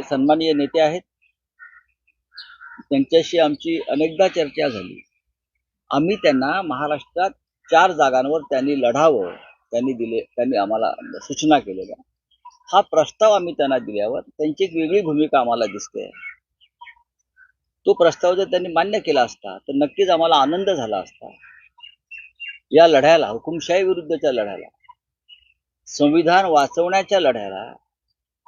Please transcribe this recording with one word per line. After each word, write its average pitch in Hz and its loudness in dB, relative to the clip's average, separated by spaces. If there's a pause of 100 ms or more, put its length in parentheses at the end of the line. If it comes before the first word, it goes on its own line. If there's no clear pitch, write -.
सन्माननीय 156 0
नेते 147 0
आहेत, 160 0 (1800)
त्यांच्याशी 160 0
आमची 160 0 (100)
अनेकदा 160 0
चर्चा 151 -4
झाली. 95 -12 (920)
आम्ही 170 0
त्यांना 151 0
महाराष्ट्रात 151 -4 (400)
चार 175 6
जागांवर 143 2
त्यांनी 139 -2
लढावं, 120 2 (400)
त्यांनी 123 -2
दिले, 113 -6 (140)
त्यांनी 123 -2
आम्हाला 104 -2 (280)
सूचना 151 0
केलेल्या, 92 -10 (720)
हा 190 4
प्रस्ताव 208 0
आम्ही 175 -2
त्यांना 135 -2
दिल्यावर 107 -6
त्यांची 151 -6
एक 175 -4
वेगळी 165 0
भूमिका 151 0
आम्हाला 117 -2
दिसते. 101 -10 (1800)
तो 190 4
प्रस्ताव 175 2
जर 196 0
त्यांनी 180 -4
मान्य 190 -2
केला 147 0
असता 101 -8
तर 131 -10
नक्कीच 147 0
आम्हाला 165 2
आनंद 165 0
झाला 117 -2
असता. - -12 (1400)
या 156 8
लढ्याला, 151 4
हुकुमशाही 160 -4
विरुद्धच्या 165 -2
लढ्याला, 101 -6 (1200)
संविधान 165 4
वाचवण्याच्या 180 2
लढ्याला 107 -2 (840)